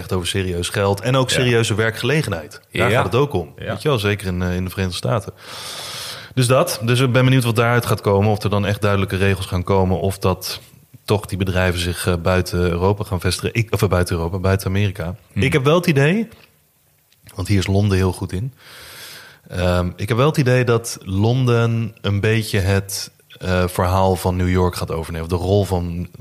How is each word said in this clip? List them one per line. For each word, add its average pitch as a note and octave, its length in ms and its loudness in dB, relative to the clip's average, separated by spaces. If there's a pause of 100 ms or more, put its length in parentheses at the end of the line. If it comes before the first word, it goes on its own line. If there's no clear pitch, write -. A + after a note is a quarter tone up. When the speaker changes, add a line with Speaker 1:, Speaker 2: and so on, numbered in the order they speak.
Speaker 1:
echt E2+ 120 -8
over F2+ 140 -2
serieus F#2 420 -2
geld G2+ 320 0
en B2+ 140 0
ook C3 140 2
Speaker 2:
Ja. - 60 0
Speaker 1:
serieuze A#2 400 2
werkgelegenheid. A2 840 -2 (100)
Daar A2+ 180 0
Speaker 2:
Ja. A2+ 60 2
Speaker 1:
gaat C3+ 100 2
het A2+ 100 -2
ook C#3 180 2
om. E2 240 -4
Speaker 2:
Ja. - 80 -12
Speaker 1:
Weet G#2 160 -6
je - 80 -2
wel, C3 100 2
zeker G2+ 280 0
in, F2+ 140 -2
eh, F2+ 140 0
in F#2 80 -2
de F#2 60 -4
Verenigde F#2 280 -4
Staten. B2 360 -2 (1000)
Dus B2+ 140 2
dat. C3+ 360 2
Dus B2 160 2
ik C3 120 2
ben B2+ 120 4
benieuwd B2+ 200 4
wat A#2 120 0
daaruit A#2 300 2
gaat A2 160 0
komen. G2+ 300 4
Of G#2 120 -2
er G#2 60 0
dan G2+ 160 0
echt G2+ 160 -2
duidelijke G2 340 0
regels F#2+ 300 0
gaan F2+ 180 -2
komen. F#2 360 2
Of G2 180 -2
dat - 420 -2 (460)
toch G#2 200 0
die G2+ 120 -8
bedrijven F#2 420 0
zich, E2+ 280 -4
eh, F#2 80 2
buiten F2+ 440 0
Europa F2+ 440 0
gaan F2+ 160 -4
vestigen. F#2+ 340 -2
Ik, A#2 200 -2
of, G2 80 2
eh, G2+ 80 2
buiten F2+ 260 0
Europa, E2+ 220 -4
buiten F#2+ 300 0
Amerika. F#2 480 -2 (180)
Speaker 2:
Hmm. G2+ 80 -2
Speaker 1:
Ik C3+ 120 0
heb D3 100 2
wel D3 120 4
het F3+ 120 2
idee, D#3+ 400 2 (1080)
want F2+ 120 -6
hier G2+ 100 2
is F2+ 100 0
Londen G2 300 4
heel F#2 140 2
goed E2+ 200 -6
in. G#2 220 -6 (960)
Ehm, F2+ 460 0
ik A2 120 -6
heb A2+ 100 0
wel C3 100 4
het D#3 100 0
idee B2+ 260 4
dat A#2 400 0
Londen A#2 960 2
een G2+ 180 0
beetje A2 400 0
het, G2 520 0 (280)
eh, F#2 280 0
verhaal F#2+ 480 2
van F2+ 200 0
New F2+ 140 0
York F2+ 260 2
gaat - 160 -6
overnemen. E2 400 -6
Of F#2 80 0
de F2 60 -4
rol G2+ 180 4
van F2 440 -4 (140)